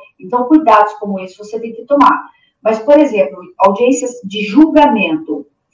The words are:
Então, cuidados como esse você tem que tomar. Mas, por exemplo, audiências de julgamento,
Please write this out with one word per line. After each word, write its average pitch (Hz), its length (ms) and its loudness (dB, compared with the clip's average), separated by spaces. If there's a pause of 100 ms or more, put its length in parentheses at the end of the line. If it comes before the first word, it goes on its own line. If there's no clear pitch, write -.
(200)
Então, 240 280 -4
cuidados 220 460 4
como 196 260 -8
esse 185 180 -14
você 214 220 -12
tem 226 140 -12
que - 120 -16
tomar. 285 400 0 (380)
Mas, 220 160 -2
por 294 200 4
exemplo, 214 400 0 (200)
audiências 240 640 0
de 196 200 -8
julgamento, 240 1040 0 (280)